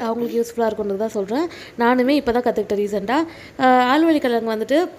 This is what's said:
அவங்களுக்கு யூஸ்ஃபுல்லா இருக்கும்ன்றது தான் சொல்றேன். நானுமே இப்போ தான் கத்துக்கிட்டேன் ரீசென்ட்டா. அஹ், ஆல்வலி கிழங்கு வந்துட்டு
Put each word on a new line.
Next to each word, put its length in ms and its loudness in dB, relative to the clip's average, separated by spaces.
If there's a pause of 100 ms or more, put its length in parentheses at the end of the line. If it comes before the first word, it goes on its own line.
அவங்களுக்கு 380 -4
யூஸ்ஃபுல்லா 320 -2
இருக்கும்ன்றது 340 -4
தான் 120 -6
சொல்றேன். 300 -2 (320)
நானுமே 380 4
இப்போ 160 0
தான் 140 -2
கத்துக்கிட்டேன் 360 0
ரீசென்ட்டா. 360 -2 (400)
அஹ், 280 4
ஆல்வலி 360 4
கிழங்கு 300 0
வந்துட்டு 280 0 (180)